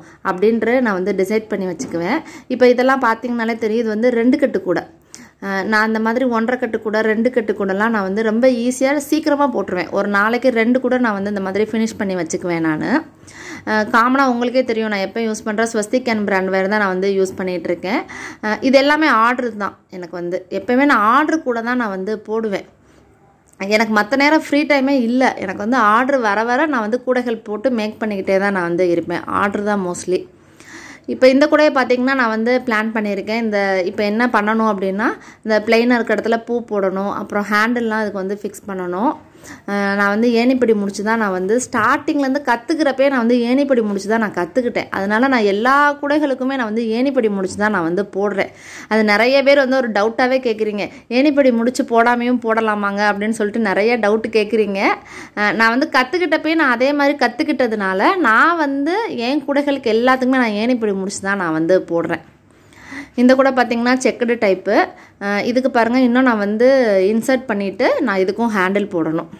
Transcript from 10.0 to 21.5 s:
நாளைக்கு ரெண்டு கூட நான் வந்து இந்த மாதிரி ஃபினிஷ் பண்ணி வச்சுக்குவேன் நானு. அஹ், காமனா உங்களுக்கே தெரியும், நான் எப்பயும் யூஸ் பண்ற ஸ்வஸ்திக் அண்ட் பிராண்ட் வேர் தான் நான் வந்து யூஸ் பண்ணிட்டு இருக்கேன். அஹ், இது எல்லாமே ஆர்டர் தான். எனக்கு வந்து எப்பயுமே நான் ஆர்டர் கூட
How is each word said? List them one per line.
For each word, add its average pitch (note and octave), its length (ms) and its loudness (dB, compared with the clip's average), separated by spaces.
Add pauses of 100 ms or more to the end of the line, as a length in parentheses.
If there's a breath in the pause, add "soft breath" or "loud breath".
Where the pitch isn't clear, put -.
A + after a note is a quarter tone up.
நாளைக்கு A3+ 440 2
ரெண்டு A3+ 260 2
கூட B3+ 200 0
நான் A3 180 0
வந்து G3+ 160 -4
இந்த G3 100 -4
மாதிரி G3 220 -2
ஃபினிஷ் A3 320 -2
பண்ணி F#3+ 180 -4
வச்சுக்குவேன் F3 500 -4
நானு. D#3 240 -2 (760 loud breath)
அஹ், G#3+ 260 -2
காமனா B3+ 400 2
உங்களுக்கே B3 360 0
தெரியும், A3 260 -2
நான் G3 140 -2
எப்பயும் A3+ 240 -4
யூஸ் G#3+ 160 -6
பண்ற A3 200 -2
ஸ்வஸ்திக் A#3 440 -2
அண்ட் G#3+ 160 -2
பிராண்ட் F#3+ 260 0
வேர் F#3+ 220 0
தான் G#3+ 100 2
நான் F#3+ 120 0
வந்து F#3+ 160 0
யூஸ் F#3+ 260 0
பண்ணிட்டு F3+ 320 -4
இருக்கேன். F3+ 320 -4 (380 loud breath)
அஹ், G#3+ 220 -4
இது C4 160 4
எல்லாமே D4 400 4
ஆர்டர் A#3+ 400 0
தான். G3+ 200 -6 (140)
எனக்கு F3+ 260 -12
வந்து F3 220 -4 (120)
எப்பயுமே B3 360 2
நான் A3+ 220 4
ஆர்டர் D4+ 360 2
கூட A#3 160 -2